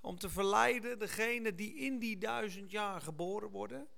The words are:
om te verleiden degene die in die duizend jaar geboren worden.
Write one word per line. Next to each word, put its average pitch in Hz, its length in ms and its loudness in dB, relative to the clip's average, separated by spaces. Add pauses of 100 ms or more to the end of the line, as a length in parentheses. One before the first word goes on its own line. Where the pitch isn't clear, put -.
om 185 180 -6
te 196 100 -2
verleiden 220 680 4
degene 220 560 0
die 214 200 -4
in 269 240 -2
die 220 180 0
duizend 202 540 -2
jaar 202 300 -2
geboren 175 480 -4
worden. 214 380 -6 (100)